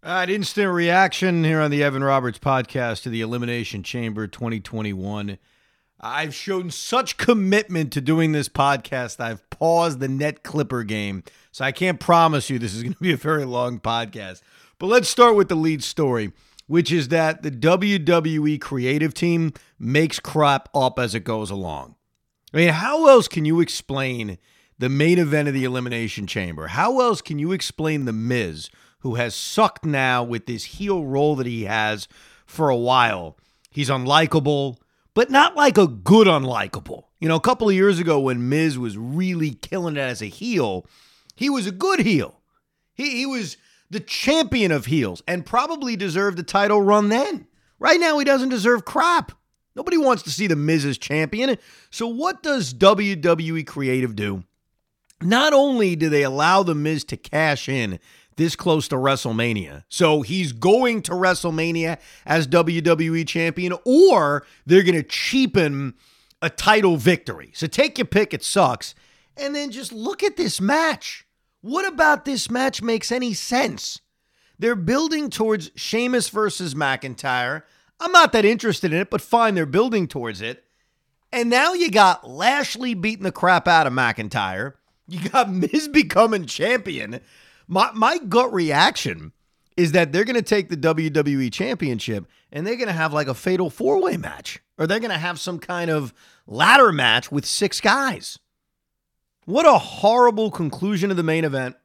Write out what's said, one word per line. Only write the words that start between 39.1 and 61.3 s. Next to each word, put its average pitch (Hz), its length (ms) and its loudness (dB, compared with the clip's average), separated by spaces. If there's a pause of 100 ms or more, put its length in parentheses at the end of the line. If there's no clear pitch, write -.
killing 170 440 -8
it 143 60 -4
as 123 200 -6
a 107 40 -8
heel, 117 600 -4 (500)
he 277 140 -2
was 247 180 -2
a 208 40 -6
good 349 280 -2
heel. 165 420 0 (520)
He, 277 180 -6
he 254 140 -4
was 247 300 -6 (360)
the 208 100 -6
champion 254 720 0
of 131 160 -2
heels 117 380 -2
and 175 200 -6
probably 269 500 -2
deserved 185 440 -4
a 175 40 -8
title 202 380 2
run 208 260 4
then. 277 400 -2 (320)
Right 339 200 4
now, 320 180 2
he 285 80 0
doesn't 269 240 2
deserve 233 340 2
crap. - 480 0 (440)
Nobody 349 220 -2
wants 262 260 2
to 156 80 -10
see 190 160 -2
The 165 100 2
Miz 151 260 2
as 139 140 -2
champion. 208 600 -2 (340)
So 233 160 -6
what 277 360 -4
does 240 300 -2
W 196 420 4
W 160 400 0
E 160 80 -6
Creative 127 500 -2
do? 101 300 -6 (800)
Not 247 320 2
only 254 420 4
do 156 140 0
they 143 140 4
allow 156 400 2
The 170 120 0
Miz 151 300 -2
to 143 100 -8
cash 147 540 -2
in 113 300 -2 (360)
this 160 220 -2
close 160 320 0
to 139 80 -2
WrestleMania, 113 880 -2
so 156 340 2
he's 160 300 -4
going 214 520 4
to - 100 -6
WrestleMania 165 840 -2 (280)